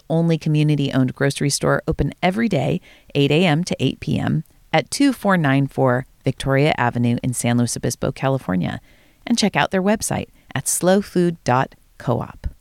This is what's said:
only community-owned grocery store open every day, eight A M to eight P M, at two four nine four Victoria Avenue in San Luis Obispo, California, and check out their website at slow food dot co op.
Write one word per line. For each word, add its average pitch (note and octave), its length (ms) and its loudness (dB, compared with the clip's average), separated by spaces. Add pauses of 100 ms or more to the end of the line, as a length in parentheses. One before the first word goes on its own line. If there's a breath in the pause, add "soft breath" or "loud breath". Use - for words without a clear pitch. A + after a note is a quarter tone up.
only E3 280 2
community-owned D3 800 0
grocery C#3 340 0
store C#3+ 360 0
open - 280 -2 (100)
every G3+ 240 0
day, D3 320 0 (340 loud breath)
eight C#3+ 180 2
A E3+ 140 4
M E3 200 2
to - 120 -4
eight - 220 -2
P - 180 -4
M, - 280 -2 (260)
at D#3+ 180 0
two C#4 220 2
four G3+ 240 0
nine C#3 320 2
four C3 380 0 (180)
Victoria C3+ 540 0
Avenue A#2+ 440 0
in B2 120 -2
San A#2+ 240 0
Luis A#2+ 180 0
Obispo, - 380 -4
California, - 640 -4 (480 soft breath)
and A#3 100 0
check F#3+ 200 0
out - 140 2
their F#3 100 0
website - 480 -2 (260 loud breath)
at C3 100 -6
slow F#3 360 2
food F3 420 -2
dot C3 320 0 (220)
co - 240 -2
op. - 260 -10 (140)